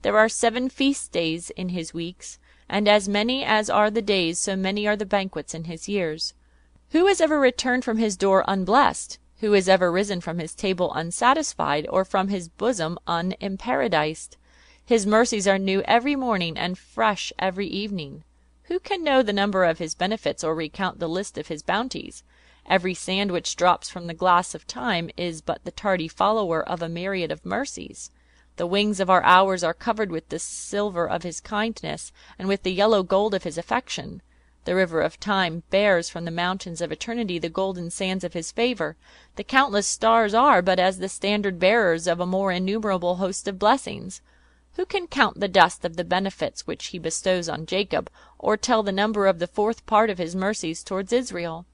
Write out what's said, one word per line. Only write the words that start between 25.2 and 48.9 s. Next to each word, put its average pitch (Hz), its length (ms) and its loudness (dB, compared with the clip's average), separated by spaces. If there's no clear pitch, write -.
but - 240 -6
the - 80 -10
tardy 185 340 -2
follower 190 560 0
of 170 180 -4
a 165 80 -4
myriad 175 440 -4
of 156 120 -8
mercies. - 680 -8
The 175 100 -2
wings 202 340 0
of 185 100 2
our 185 140 6
hours 185 400 6
are 165 100 0
covered 214 380 -4
with 165 160 -6
the - 100 -6
silver 202 680 -4
of 170 160 -4
his 170 160 -8
kindness, 208 720 -6
and 185 80 -6
with 196 160 0
the 185 100 -2
yellow 202 300 4
gold 196 320 2
of 185 80 -2
his 160 160 -6
affection. - 640 -6
The 180 100 0
river 165 240 2
of 156 180 0
time 180 520 -2
bears 190 380 4
from 170 180 -10
the 165 40 -4
mountains 175 500 -4
of 156 120 -4
eternity 196 480 -4
the 170 80 -4
golden 180 420 -4
sands 185 320 -4
of 175 120 -6
his 170 180 -8
favour. 220 440 -2
The 240 80 -10
countless 226 460 -4
stars 226 460 0
are 233 280 2
but 180 160 0
as 185 200 -2
the 185 100 -8
standard-bearers 190 960 0
of 170 140 -2
a 180 60 -2
more 190 260 -2
innumerable 185 640 -2
host 190 320 -4
of 185 100 -8
blessings. - 600 0
Who 359 100 -4
can 359 240 -4
count 233 320 0
the 202 80 0
dust 180 360 4
of 165 120 -6
the 175 80 -4
benefits 180 640 -2
which - 220 -8
he 180 100 -10
bestows 170 500 -2
on 156 180 -6
Jacob, - 440 -2
or - 180 2
tell 220 260 2
the 202 100 0